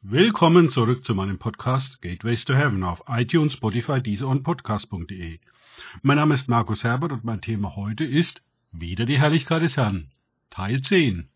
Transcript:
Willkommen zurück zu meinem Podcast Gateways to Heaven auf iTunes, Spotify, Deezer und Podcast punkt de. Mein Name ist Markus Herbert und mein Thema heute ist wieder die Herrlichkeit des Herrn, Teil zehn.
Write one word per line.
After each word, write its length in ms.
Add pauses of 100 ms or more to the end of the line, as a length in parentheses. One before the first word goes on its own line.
(100)
Willkommen 600
zurück 340
zu 100
meinem 240
Podcast 640
Gateways 460
to 80
Heaven 280
auf 260
iTunes, 440
Spotify, 500
Deezer 240
und 160
Podcast 460
punkt 220
de. 280 (640)
Mein 160
Name 160
ist 160
Markus 340
Herbert 300
und 120
mein 180
Thema 340
heute 280
ist 360 (320)
wieder 320
die 140
Herrlichkeit 420
des 160
Herrn, 340 (380)
Teil 320
zehn. 560